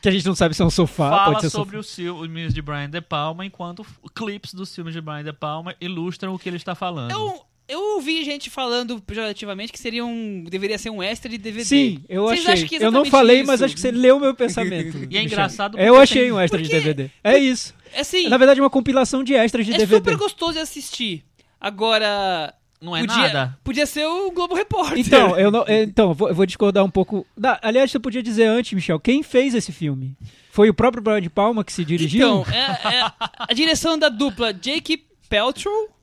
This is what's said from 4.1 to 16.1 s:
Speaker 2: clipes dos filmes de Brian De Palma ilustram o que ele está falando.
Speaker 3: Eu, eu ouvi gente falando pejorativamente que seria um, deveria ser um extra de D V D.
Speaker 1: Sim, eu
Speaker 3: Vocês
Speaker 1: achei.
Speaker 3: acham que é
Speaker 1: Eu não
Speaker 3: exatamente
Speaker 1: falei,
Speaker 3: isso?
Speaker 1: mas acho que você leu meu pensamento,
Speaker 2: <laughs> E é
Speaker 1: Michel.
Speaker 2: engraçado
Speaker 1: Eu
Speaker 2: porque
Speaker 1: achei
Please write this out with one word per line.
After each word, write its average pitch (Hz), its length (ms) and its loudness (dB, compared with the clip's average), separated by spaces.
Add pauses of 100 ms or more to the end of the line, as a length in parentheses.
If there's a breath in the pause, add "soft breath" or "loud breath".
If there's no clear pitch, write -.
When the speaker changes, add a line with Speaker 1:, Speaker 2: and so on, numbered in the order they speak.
Speaker 2:
clipes 208 400 -10
dos 185 180 -14
filmes 165 220 -12
de 165 60 -10
Brian 151 240 -12
De 151 80 -10
Palma 156 480 -10
ilustram 180 540 -8
o 180 40 -10
que 185 100 -12
ele 180 80 -8
está 175 200 -10
falando. 160 340 -8
Speaker 3:
Eu, 392 320 -6 (260)
eu 403 280 -4
ouvi 320 280 -4
gente 285 240 -8
falando 247 540 -6
pejorativamente 208 720 -10
que - 60 -18
seria 233 280 -8
um, 220 380 -8
deveria 196 340 -6
ser 226 120 -10
um 208 120 -10
extra 226 260 -8
de 226 80 -10
D 220 140 -10
V 214 80 -12
D. 233 60 -8
Speaker 1:
Sim, 233 440 2
eu 190 140 -4
Speaker 3:
Vocês 226 200 0
Speaker 1:
achei. 349 120 2
Speaker 3:
acham 165 140 0
que - 80 -6
é - 20 -4
Speaker 1:
Eu - 40 0 (100)
não 269 100 4
Speaker 3:
exatamente 285 80 0
Speaker 1:
falei, 254 280 8
Speaker 3:
isso? 269 100 0
Speaker 1:
mas 254 120 2
acho 269 140 0
que - 60 -12
você 254 100 0
leu 254 300 6
meu 269 160 2
pensamento, 180 600 -4
Speaker 2:
<laughs> - 0 -
E 135 40 -10
é - 40 -12
Speaker 1:
Michel. 185 180 -4
Speaker 2:
engraçado 202 520 -4
Speaker 1:
Eu 214 180 8
Speaker 2:
porque 269 100 12
Speaker 1:
achei 262 180 2